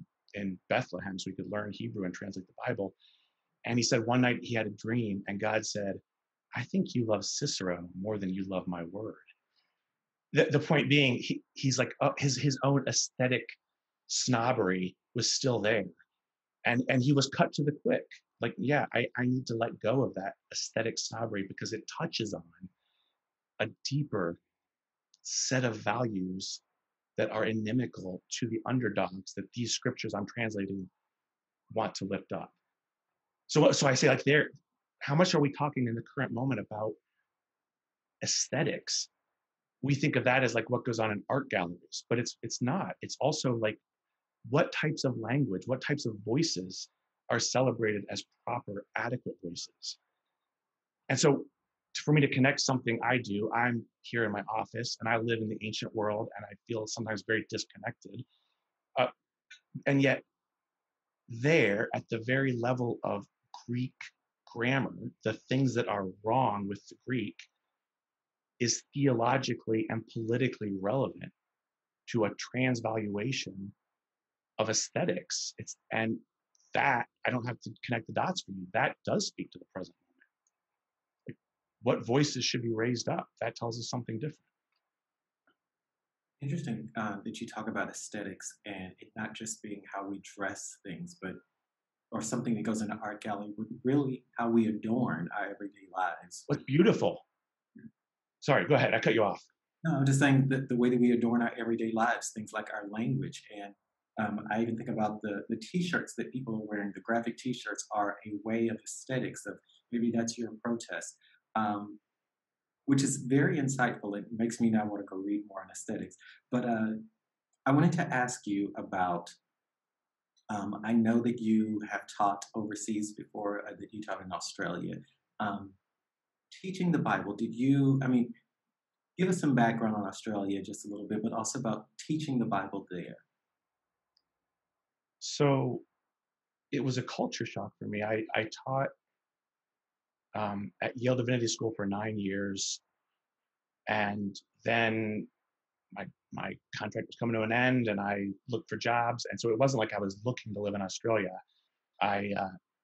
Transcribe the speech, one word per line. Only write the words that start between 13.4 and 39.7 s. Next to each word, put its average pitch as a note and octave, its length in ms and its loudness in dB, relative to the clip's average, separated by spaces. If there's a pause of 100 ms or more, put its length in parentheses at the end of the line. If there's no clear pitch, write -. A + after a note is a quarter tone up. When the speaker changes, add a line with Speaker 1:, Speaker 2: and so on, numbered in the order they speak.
Speaker 1:
snobbery A2+ 880 2 (180)
was A2+ 160 2
still A#2+ 300 2
there. G#2 240 2 (800)
And, A#2+ 240 4
and C3 120 4
he C#3+ 120 4
was C3+ 160 6
cut - 240 2
to D#3 100 0
the C#3+ 80 2 (120)
quick. - 200 2 (380)
Like, A#2 160 0
"Yeah, B2 360 2
I, A#2+ 140 2 (100)
I B2 80 0
need B2+ 220 2
to A#2 80 -2
let A2+ 240 -2
go A#2+ 240 4
of G2+ 120 0
that F#2+ 180 -4 (180)
aesthetic - 480 -2
snobbery A2+ 480 -4
because G2+ 260 -8
it - 240 -8
touches A2+ 360 -4
on E2+ 100 -8 (1160)
a G#2+ 80 0 (200)
deeper G#2+ 480 0 (840)
set - 400 0
of A2+ 140 0
values G#2 800 -2 (580)
that A2 140 0
are G#2+ 140 0
inimical G#2+ 760 -2 (180)
to A#2+ 80 0
the A2 200 -2
underdogs G2+ 680 0
that G2 180 -6
these A#2 200 -2
scriptures A2+ 400 -2
I'm G2+ 140 -2
translating G2 600 -4 (840)
want A2 220 -2
to G2 100 -4
lift G2 280 -4
up." E2+ 180 -8 (960)
So, D3+ 240 6
so C#3+ 160 4
I C3 60 6
say, C3+ 160 6
like, B2+ 140 4
there, C#3 260 4 (500)
how C3+ 160 0
much F3+ 180 6
are D#3+ 60 4
we C#3+ 140 4
talking C3+ 340 0
in A2+ 80 -2
the A#2 80 -4 (100)
current B2+ 200 -2
moment B2 260 0
about G#2+ 320 -4 (1300)
aesthetics? - 840 -2 (760)